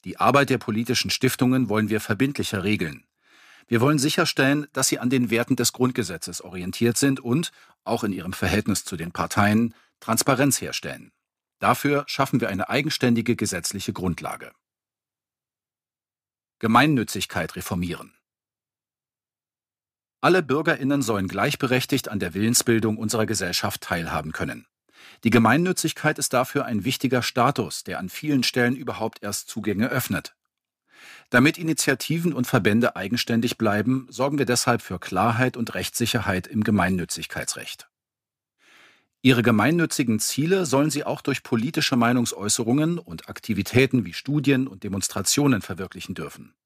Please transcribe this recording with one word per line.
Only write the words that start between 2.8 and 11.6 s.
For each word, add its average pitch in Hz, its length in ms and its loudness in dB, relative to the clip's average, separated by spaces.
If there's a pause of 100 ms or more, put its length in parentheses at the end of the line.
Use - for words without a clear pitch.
Wir 120 120 2
wollen 143 200 4
sicherstellen, 147 720 2
dass 131 160 0
sie - 100 -2
an 123 100 -2
den 123 200 2
Werten 117 260 2
des 120 160 0
Grundgesetzes 92 720 -2
orientiert 92 560 -2
sind 139 240 2
und, 131 320 -2 (320)
auch 113 180 -2
in 101 80 0
ihrem 90 220 -6
Verhältnis 101 500 0
zu - 140 -8
den 85 160 -8
Parteien, 107 600 2 (280)
Transparenz 127 580 2
herstellen. 65 540 -8 (460)
Dafür 139 480 2